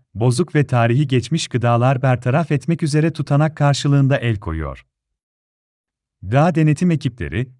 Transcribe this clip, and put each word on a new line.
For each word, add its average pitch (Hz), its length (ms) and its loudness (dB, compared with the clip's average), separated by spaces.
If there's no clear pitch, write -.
bozuk 123 420 0
ve 147 120 2
tarihi 120 400 2
geçmiş 131 400 -2
gıdalar 120 540 0
bertaraf 127 500 0
etmek 160 320 -2
üzere 156 300 0
tutanak 147 440 -2
karşılığında 139 600 2
el 113 220 -2
koyuyor. 80 460 -8
Gıda 139 340 2
denetim 156 360 2
ekipleri, 113 580 -4